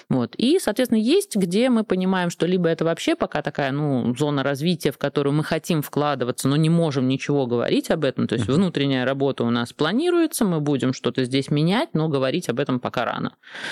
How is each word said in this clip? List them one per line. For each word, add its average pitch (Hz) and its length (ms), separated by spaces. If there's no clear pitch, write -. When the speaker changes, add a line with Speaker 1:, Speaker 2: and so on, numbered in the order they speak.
Speaker 1:
Вот. - 280
И, 302 220
соответственно, 226 400
есть, 311 360
где 196 340
мы 220 140
понимаем, 185 460
что - 160
либо 180 220
это 165 160
вообще 165 320
пока - 260
такая, 139 300
ну, 135 440
зона 143 280
развития, 147 480
в - 60
которую 143 360
мы 151 100
хотим 160 380
вкладываться, 135 680
но 139 80
не 160 140
можем 143 380
ничего 135 380
говорить 120 440
об 160 140
этом, 123 240
то - 60
есть 113 140
Speaker 2:
Мгм. 131 80
Speaker 1:
внутренняя 139 500
работа 135 380
у 117 60
нас 120 220
планируется, 311 760
мы 170 140
будем 135 340
что-то 127 300
здесь 131 260
менять, 175 440
но 160 140
говорить 139 420
об 120 100
этом 131 200
пока 120 260
рано. - 300